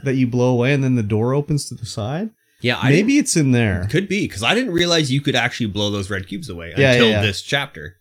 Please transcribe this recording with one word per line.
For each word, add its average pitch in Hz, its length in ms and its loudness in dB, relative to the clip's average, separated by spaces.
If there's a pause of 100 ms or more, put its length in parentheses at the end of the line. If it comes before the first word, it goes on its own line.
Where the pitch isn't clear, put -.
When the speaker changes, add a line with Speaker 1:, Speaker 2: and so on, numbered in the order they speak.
Speaker 1:
that 135 140 -2
you 127 100 2
blow 123 220 2
away 127 260 2
and 135 80 0
then 131 140 2
the 117 80 2
door 113 300 0
opens 147 340 -2
to 123 80 -10
the 113 100 -12
side. 151 440 -6 (300)
Speaker 2:
Yeah, 120 220 0
I 131 80 2
Speaker 1:
Maybe 214 240 4
Speaker 2:
didn't, 294 120 4
Speaker 1:
it's - 100 -2
in 139 160 2
there. 101 360 2
Speaker 2:
could 190 200 -2
be, 185 180 -2
'cause 95 160 -8
I 131 140 2
didn't 247 160 -2
realize 170 400 0
you 143 80 2
could 135 160 -2
actually 120 300 -2
blow 104 240 -2
those 101 200 -4
red 95 160 -6
cubes 120 220 -12
away 85 280 -12
Speaker 1:
Yeah, 135 160 4
Speaker 2:
until 120 140 6
Speaker 1:
yeah, 110 60 4
yeah. 104 100 2
Speaker 2:
this 104 200 0
chapter. 131 580 -6